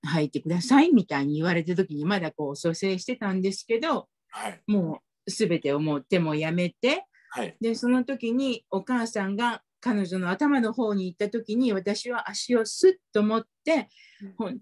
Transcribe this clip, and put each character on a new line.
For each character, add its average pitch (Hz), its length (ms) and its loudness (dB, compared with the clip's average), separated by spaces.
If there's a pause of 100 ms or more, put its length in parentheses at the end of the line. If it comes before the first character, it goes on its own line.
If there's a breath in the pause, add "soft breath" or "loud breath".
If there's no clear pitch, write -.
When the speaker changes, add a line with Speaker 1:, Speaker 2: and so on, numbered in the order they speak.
Speaker 1:
「入 156 240 0
っ 139 40 -4
て 139 100 -4
く - 80 -8
だ 175 140 0
さ 262 200 6
い」 339 140 6
み 190 100 6
た 143 160 -2
い 139 60 0
に 147 80 0
言 156 80 -2
わ 180 100 2
れ 165 120 0
た 170 100 -2
時 185 180 0
に、 147 120 -6
ま 196 160 2
だ 156 100 -4
こ 147 200 -6
う 143 40 -10
蘇 165 180 -2
生 190 260 -2
し - 60 -12
て 254 120 -6
た 196 160 -4
ん 190 80 -2
で 190 100 0
す - 160 -10
け 226 120 0
ど、 302 280 -2 (220)
Speaker 2:
は - 200 -10
い。 - 160 -16
Speaker 1:
も 180 360 0 (260)
う 190 40 -8
全 170 280 0
て 143 140 0
を 143 60 0
も 151 160 0
う 143 80 -4
手 185 160 0
も 156 160 0
や 156 160 -2
め 180 180 0
て、 311 360 -2 (240 loud breath)
Speaker 2:
は 240 140 -6
い。 175 160 -10
Speaker 1:
で、 226 160 0
そ 240 140 -2
の 254 140 4
時 240 280 -4
に 254 380 -2
お 190 140 -2
母 233 240 -2
さ 202 200 -4
ん 196 80 -4
が 233 280 -2 (180)
彼 208 240 0
女 185 140 -4
の 180 100 -2
頭 277 320 2
の 220 120 0
方 220 200 0
に 190 140 -2
行 175 80 -10
っ - 20 -20
た 208 120 -2
時 226 260 -4
に、 240 180 2
私 202 380 -2
は 233 180 -6
足 226 260 -2
を 220 100 4
ス - 240 6
ッ 370 40 6 (180)
と 208 120 2
持 214 140 2
っ 220 100 -4 (160)
て、 294 260 2 (320 soft breath)
Speaker 2:
う 202 60 -18
ん。 190 100 -20
Speaker 1:
本 226 240 -6